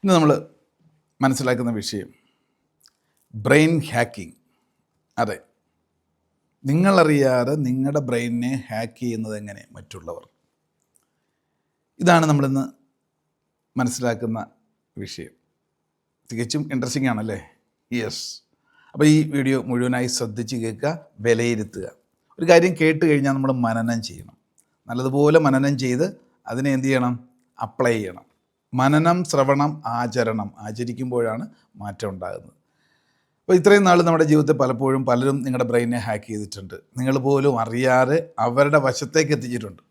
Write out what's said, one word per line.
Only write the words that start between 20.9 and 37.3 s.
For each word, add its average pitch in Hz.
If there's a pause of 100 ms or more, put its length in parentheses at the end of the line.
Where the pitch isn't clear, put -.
വിലയിരുത്തുക. 113 (520)
ഒരു 165
കാര്യം 170
കേട്ട് 156
കഴിഞ്ഞാൽ 139
നമ്മൾ 135 (160)
മനനം 113
ചെയ്യണം. - (540)
നല്ലതുപോലെ 139
മനനം 139
ചെയ്ത് 127 (480)
അതിനെ 131
എന്ത് 131
ചെയ്യണം? 127 (540)
അപ്ലൈ 123
ചെയ്യണം. 92 (560)
മനനം, 156 (140)
ശ്രവണം, 139 (260)
ആചരണം. 113 (160)
ആചരിക്കുമ്പോഴാണ് 120 (380)
മാറ്റം 104
ഉണ്ടാകുന്നത്. 90 (840)
അപ്പോൾ 185
ഇത്രയും 202
നാൾ 175
നമ്മുടെ 160
ജീവിതത്തിൽ 151
പലപ്പോഴും 131
പലരും 131
നിങ്ങളുടെ 127
ബ്രെയിനിനെ 120
ഹാക്ക് 107
ചെയ്തിട്ടുണ്ട്. 101 (220)
നിങ്ങൾ 131 (120)
പോലും 139 (120)